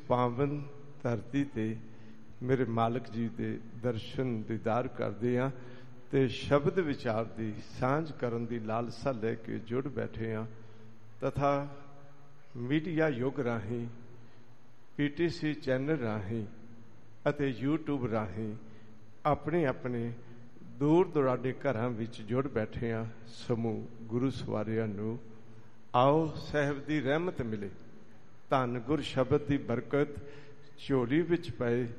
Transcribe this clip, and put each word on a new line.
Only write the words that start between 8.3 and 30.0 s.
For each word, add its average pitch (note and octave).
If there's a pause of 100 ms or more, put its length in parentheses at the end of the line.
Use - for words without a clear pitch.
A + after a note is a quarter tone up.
ਦੀ A#2
ਲਾਲਸਾ A2+
ਲੈ A2+
ਕੇ A2
ਜੁੜ B2
ਬੈਠੇ A2+
ਹਾਂ। A2 (760)
ਤਥਾ C#3+ (880)
ਮੀਡੀਆ D#3
ਯੁੱਗ C3
ਰਾਹੀਂ, A#2 (1080)
ਪੀ D3
ਟੀ E3
ਸੀ D#3
ਚੈਨਲ C#3
ਰਾਹੀਂ G#2+ (840)
ਅਤੇ C#3+ (100)
YouTube C#3+
ਰਾਹੀਂ G#2+ (720)
ਆਪਣੇ D3+
ਆਪਣੇ A#2+ (640)
ਦੂਰ E3
ਦੁਰਾਡੇ C3
ਘਰਾਂ B2
ਵਿੱਚ A2+
ਜੁੜ B2
ਬੈਠੇ A2+
ਹਾਂ। A2+ (200)
ਸਮੂਹ A2+ (160)
ਗੁਰੂ A#2+
ਸਵਾਰਿਆਂ A2
ਨੂੰ G#2+ (760)
ਆਓ C#3+
ਸਾਹਿਬ C#3+
ਦੀ D3+
ਰਹਿਮਤ D#3
ਮਿਲੇ, G#2+ (800)
ਧੰਨ B2
ਗੁਰ C#3
ਸ਼ਬਦ C3+
ਦੀ C#3+
ਬਰਕਤ C#3 (800)